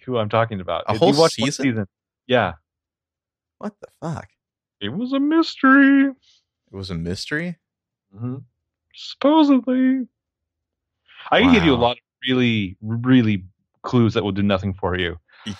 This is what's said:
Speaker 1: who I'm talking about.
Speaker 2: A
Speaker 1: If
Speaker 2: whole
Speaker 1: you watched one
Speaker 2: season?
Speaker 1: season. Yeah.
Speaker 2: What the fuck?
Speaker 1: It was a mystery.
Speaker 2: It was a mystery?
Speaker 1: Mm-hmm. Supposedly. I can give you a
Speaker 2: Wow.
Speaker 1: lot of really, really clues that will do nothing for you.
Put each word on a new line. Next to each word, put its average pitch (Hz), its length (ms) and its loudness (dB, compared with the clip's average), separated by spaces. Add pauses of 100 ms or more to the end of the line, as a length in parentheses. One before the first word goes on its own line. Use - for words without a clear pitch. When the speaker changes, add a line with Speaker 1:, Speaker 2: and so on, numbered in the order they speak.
Speaker 1:
who 123 140 -4
I'm 107 100 -2
talking 113 320 0
about. 85 280 -6
Speaker 2:
A 107 40 0
Speaker 1:
If 110 60 -4
Speaker 2:
whole 170 160 4
Speaker 1:
you 143 60 0
watched 165 200 2
one - 100 -2
Speaker 2:
season? - 140 -8
Speaker 1:
season. 110 220 -2 (400)
Yeah. 107 280 0 (1040)
Speaker 2:
What 208 220 -12
the - 60 -20 (140)
fuck? 139 280 -12 (520)
Speaker 1:
It 202 100 -8
was 247 220 -8
a 277 80 -2
mystery. 277 840 4
Speaker 2:
It 269 80 -4 (640)
was 95 140 -10
a 90 40 -8
mystery? 151 640 -6 (560)
Speaker 1:
Mm-hmm. 123 220 -10 (580)
Supposedly. 262 1120 0 (1200)
I 160 100 4
can 262 120 4
give 196 120 4
you 151 80 4
a 123 40 2
Speaker 2:
Wow. 117 60 -2
Speaker 1:
lot 120 100 2
of 120 60 -12 (300)
really, 117 520 -2
really 113 640 2 (380)
clues 113 320 2
that 104 100 -2
will 101 80 -2
do 101 100 -2
nothing 98 320 0
for 92 240 -4
you. 85 200 -4 (420)